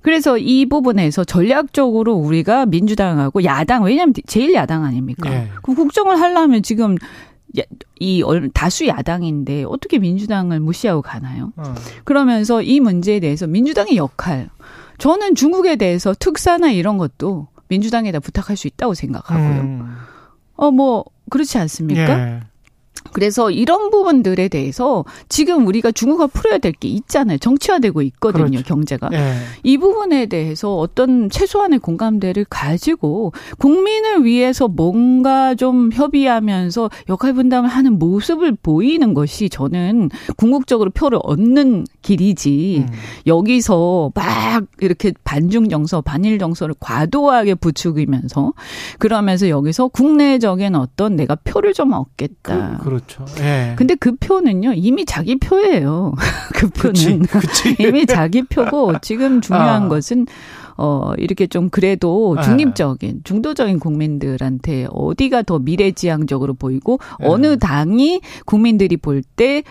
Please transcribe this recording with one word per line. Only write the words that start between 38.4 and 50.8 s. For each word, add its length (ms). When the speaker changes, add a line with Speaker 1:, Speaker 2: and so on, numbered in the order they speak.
Speaker 1:
보이는 520
것이 340
저는 640
궁극적으로 540
표를 320
얻는 640
길이지, 840
Speaker 2:
음. 80
Speaker 1:
여기서 880
막 520
이렇게 320
반중 460
정서, 320
반일 360
정서를 400
과도하게 760
부추기면서 1000
그러면서 500
여기서 400
국내적인 880
어떤 400